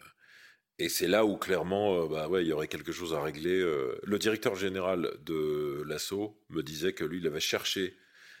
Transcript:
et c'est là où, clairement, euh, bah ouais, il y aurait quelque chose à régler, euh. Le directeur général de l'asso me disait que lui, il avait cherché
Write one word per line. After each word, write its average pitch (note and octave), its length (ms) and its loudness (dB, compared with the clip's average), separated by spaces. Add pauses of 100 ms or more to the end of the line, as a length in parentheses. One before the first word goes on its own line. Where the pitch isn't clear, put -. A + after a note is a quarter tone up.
(760)
et E2+ 120 0
c'est - 180 2
là G#2+ 180 6
où, G#2 120 2
clairement, F#2 680 2
euh, D#2+ 40 0
bah D#2 200 -2
ouais, F#2 160 2
il D#2+ 40 0
y D#2 60 2
aurait D#2 140 -2
quelque D#2 240 -8
chose E2 220 -4
à D2+ 80 0
régler, D#2 380 0
euh. D2 440 0
Le G2+ 160 0
directeur G#2+ 360 0
général F#2 680 0
de D2+ 640 -2
l'asso G2 520 -4 (120)
me E2 120 -4
disait D#2 320 -2
que - 100 -6
lui, D#2+ 160 -2
il E2 80 0
avait D2+ 120 -2
cherché - 580 -2 (420)